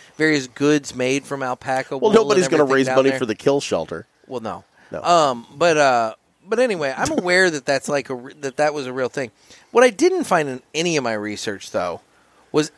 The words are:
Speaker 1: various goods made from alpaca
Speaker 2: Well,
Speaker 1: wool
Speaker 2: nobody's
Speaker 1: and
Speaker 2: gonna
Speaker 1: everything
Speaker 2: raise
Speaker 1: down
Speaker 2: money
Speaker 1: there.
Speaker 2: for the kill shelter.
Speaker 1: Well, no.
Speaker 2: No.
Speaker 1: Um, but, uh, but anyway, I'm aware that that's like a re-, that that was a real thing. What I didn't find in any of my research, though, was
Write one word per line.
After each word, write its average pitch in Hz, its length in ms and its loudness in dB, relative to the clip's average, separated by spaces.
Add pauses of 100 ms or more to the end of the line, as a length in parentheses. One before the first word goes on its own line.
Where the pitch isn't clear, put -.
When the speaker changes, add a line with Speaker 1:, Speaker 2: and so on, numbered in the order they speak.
(180)
Speaker 1:
various 151 300 0
goods 143 480 0
made 131 300 -2
from 139 180 -8
alpaca 131 540 -6
Speaker 2:
Well, 214 140 2
Speaker 1:
wool - 20 -2 (100)
Speaker 2:
nobody's 190 220 2
Speaker 1:
and 175 60 -2
Speaker 2:
gonna 151 120 4
Speaker 1:
everything 135 120 2
Speaker 2:
raise 135 120 4
Speaker 1:
down 131 80 0
Speaker 2:
money 135 160 4
Speaker 1:
there. 131 80 -2
Speaker 2:
for 127 80 -4
the 107 80 -2
kill 143 260 2
shelter. 82 460 -6 (180)
Speaker 1:
Well, 127 160 -10
no. 107 220 -10 (260)
Speaker 2:
No. - 140 -10
Speaker 1:
Um, 143 500 2
but, 160 240 2
uh, 120 380 2 (320)
but 220 120 -2
anyway, 175 380 0
I'm 240 140 -4
aware 185 400 2
that 147 140 -6
that's 139 240 -2
like 143 200 -2
a 131 60 -8
re-, 123 240 -16
that 139 180 -8
that 151 160 2
was 143 140 -6
a 127 60 -8
real 127 160 -4
thing. 127 220 -6 (400)
What 240 120 6
I 254 80 6
didn't 349 320 2
find 160 260 0
in 127 120 -8 (120)
any 165 240 0
of 135 60 -2
my 117 100 -2
research, 104 580 -8
though, 90 300 -4 (500)
was 151 260 0